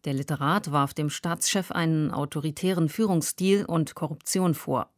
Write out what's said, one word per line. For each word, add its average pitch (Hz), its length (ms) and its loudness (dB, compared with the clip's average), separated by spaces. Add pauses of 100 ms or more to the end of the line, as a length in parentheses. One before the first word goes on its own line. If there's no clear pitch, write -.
Der 143 100 -2
Literat 147 580 0
warf 143 220 2
dem 151 180 -2
Staatschef 175 600 -2
einen 160 400 2
autoritären 156 760 0
Führungsstil 190 760 2
und 160 300 0
Korruption 160 600 0
vor. - 420 -2